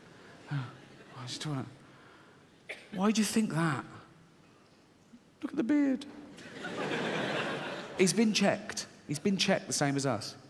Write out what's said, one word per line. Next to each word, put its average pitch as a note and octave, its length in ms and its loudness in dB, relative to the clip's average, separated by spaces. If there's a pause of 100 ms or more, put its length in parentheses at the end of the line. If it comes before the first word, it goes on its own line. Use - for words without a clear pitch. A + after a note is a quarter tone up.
<sighs> - 440 -18
I D3 60 -2 (680)
just - 180 -8
wanna, C#3+ 200 -4 (1300)
why G3 180 4
do A3 100 4
you G#3+ 40 6
think A3 280 2
that? D3+ 300 2 (1600)
Look D4 100 -6
at - 60 -8
the C#4+ 60 0
beard. C#4 420 4 (580)
<laughs> - 1300 -4
He's F3+ 160 6
been A3 200 6
checked. - 540 0 (200)
He's D3 120 -2
been G3 180 2
checked F#3+ 300 2
the - 60 -4
same C#3 220 2
as C#3 100 0
us. A#2 300 0 (140)